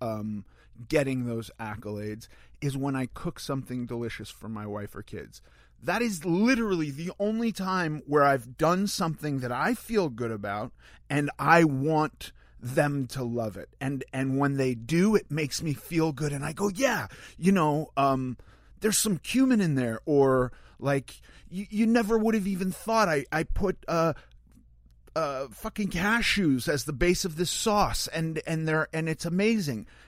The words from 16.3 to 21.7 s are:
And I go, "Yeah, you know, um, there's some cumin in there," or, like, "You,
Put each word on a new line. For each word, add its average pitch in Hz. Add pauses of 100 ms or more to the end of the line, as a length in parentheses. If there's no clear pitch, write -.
And 139
I 151
go, 196
"Yeah, 196 (300)
you 185
know, 156
um, 131 (440)
there's 208
some 202
cumin 254
in 160
there," 117
or, 131 (260)
like, 139 (280)
"You, 196